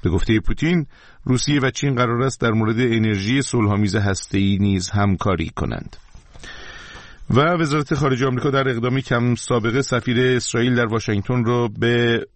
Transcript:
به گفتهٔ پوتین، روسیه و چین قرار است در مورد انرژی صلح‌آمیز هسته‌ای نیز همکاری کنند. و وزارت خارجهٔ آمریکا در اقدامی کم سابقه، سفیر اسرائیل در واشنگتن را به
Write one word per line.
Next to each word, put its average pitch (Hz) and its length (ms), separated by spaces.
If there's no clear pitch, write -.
به 90 80
گفتهٔ 101 300
پوتین، 160 460
روسیه 131 360
و 131 100
چین 139 240
قرار 120 280
است 135 180
در 120 100
مورد 110 300
انرژی 113 640
صلح‌آمیز 104 540
هسته‌ای 98 640
نیز 98 300
همکاری 95 640
کنند. - 400
و 117 100
وزارت 156 540
خارجهٔ 139 320
آمریکا 131 240
در 135 180
اقدامی 123 340
کم 123 320
سابقه، 117 480
سفیر 123 380
اسرائیل 123 540
در 120 120
واشنگتن 113 580
را 120 240
به 117 580